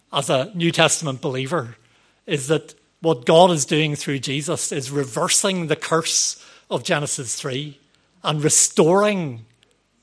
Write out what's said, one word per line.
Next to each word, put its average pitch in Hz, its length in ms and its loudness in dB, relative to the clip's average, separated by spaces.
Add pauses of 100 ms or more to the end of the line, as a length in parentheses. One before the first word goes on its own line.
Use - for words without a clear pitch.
(140)
as 139 160 -4
a 139 240 0
New 170 180 0
Testament 160 480 0
believer 131 560 -4 (500)
is 139 220 -4
that 151 280 -2 (260)
what 160 240 0
God 175 260 8
is 147 140 0
doing 151 300 0
through 139 240 -4
Jesus 147 520 -6
is 135 180 -8
reversing 156 800 -2
the - 80 0
curse - 600 -2 (340)
of 127 120 -4
Genesis 147 520 -4
three 143 440 -8 (440)
and 151 180 0
restoring 165 1040 2 (580)